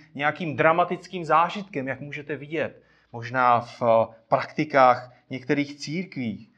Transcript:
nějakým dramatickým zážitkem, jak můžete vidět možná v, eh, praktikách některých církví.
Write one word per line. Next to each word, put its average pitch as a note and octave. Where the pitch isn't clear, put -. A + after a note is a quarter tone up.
nějakým D3+
dramatickým E3+
zážitkem, E3
jak B2
můžete C#3+
vidět C#3+
možná A#2+
v, -
eh, A2+
praktikách C#3
některých C#3+
církví. C3+